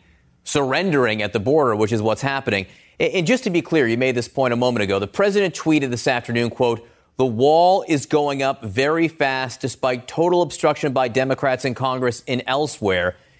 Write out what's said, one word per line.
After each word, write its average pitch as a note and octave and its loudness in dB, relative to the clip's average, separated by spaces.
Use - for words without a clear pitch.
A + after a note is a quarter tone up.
surrendering C3+ 0
at G#2 -4
the A#2 0
border, B2+ 2
which G#2+ 0
is A2 0
what's A2 0
happening. C3+ -2
A-, - 0
and E3 0
just B3 2
to G3+ -2
be E3+ 0
clear, D#3 2
you A2+ 0
made B2+ 0
this A#2+ -4
point C3 -2
a A#2+ 0
moment A#2+ 0
ago. G2 0
The G2+ -4
president G3 0
tweeted D3 0
this A#2+ -4
afternoon, A#2+ -2
quote, A#2 -2
"The C3 2
wall D#3 4
is E3 0
going C#3+ 0
up C3+ -2
very C#3+ 0
fast C3 -2
despite B2+ -4
total F3 2
obstruction D3+ 0
by B2+ 0
Democrats C3 0
in B2 -4
Congress B2+ -2
and B2+ -2
elsewhere." G#2 -2